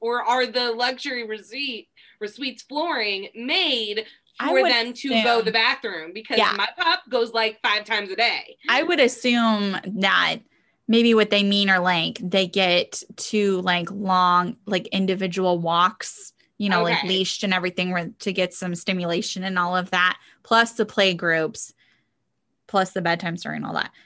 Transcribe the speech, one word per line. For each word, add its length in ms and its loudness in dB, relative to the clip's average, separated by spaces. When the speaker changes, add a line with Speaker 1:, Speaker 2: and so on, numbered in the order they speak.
Speaker 1:
or 220 -2
are 240 2
the 240 -2
luxury 560 -4
resi-, 600 -10
suites 360 -10
flooring 720 -4
made 720 -2
Speaker 2:
I 100 -2
Speaker 1:
for 140 4
Speaker 2:
would 80 2
Speaker 1:
them 220 0
to 160 -8
Speaker 2:
assume 140 2
Speaker 1:
go 160 4
to 60 0
the 60 0
bathroom? 640 0
Because 260 -4
Speaker 2:
Yeah. 180 4
Speaker 1:
my 100 4
pup 320 2
goes, 220 0
like, 300 -2
five 240 0
times 240 -2
a 60 -8
day. 420 -2
Speaker 2:
I 160 4
would 160 2
assume 840 2
that 520 0
maybe 260 6
what 160 4
they 140 4
mean 260 2
are, 100 4
like, 420 0
they 260 0
get 560 0
two, 460 0
like, 300 -2
long, 760 2
like, 220 -2
individual 720 0
walks, 760 -2
you 120 -2
know, 140 2
like, 160 0
Speaker 1:
Okay. 80 -4
Speaker 2:
leashed 360 -2
and 100 0
everything 380 -2
where, 180 -4
to 140 -4
get 200 -2
some 220 -6
stimulation 720 -4
and 120 -4
all 200 0
of 140 -4
that, 260 2
plus 300 2
the 120 0
play 280 2
groups, 600 -2
plus 240 0
the 100 -4
bedtime 360 -2
story 180 -10
and 100 -8
all 80 -8
that. 180 -4